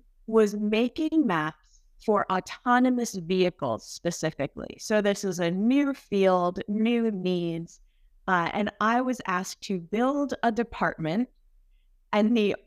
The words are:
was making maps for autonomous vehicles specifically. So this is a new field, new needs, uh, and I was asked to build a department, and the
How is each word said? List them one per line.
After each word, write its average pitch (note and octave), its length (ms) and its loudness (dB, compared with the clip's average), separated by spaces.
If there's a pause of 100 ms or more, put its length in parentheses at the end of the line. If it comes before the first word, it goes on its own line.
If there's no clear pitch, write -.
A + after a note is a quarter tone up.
(260)
was A3 280 4
making A#3+ 720 0
maps D#3+ 560 -4 (200)
for G#3 300 2
autonomous B3 840 0
vehicles F3 720 0
specifically. - 920 -6
So G#3+ 240 0
this G3+ 220 0
is F3+ 140 -4
a E3+ 120 0
new C4 420 2
field, F#3 760 2
new A3+ 440 0
needs, F3 680 -4 (480)
uh, F3 280 0
and G#3 260 -2
I A#3 220 2
was B3+ 240 -4
asked F#3 360 -4
to F#3+ 180 -4
build B3+ 520 -2 (100)
a A#3 80 2
department, G#3 760 -2 (840)
and G#3+ 200 4
the G#3 220 2 (100)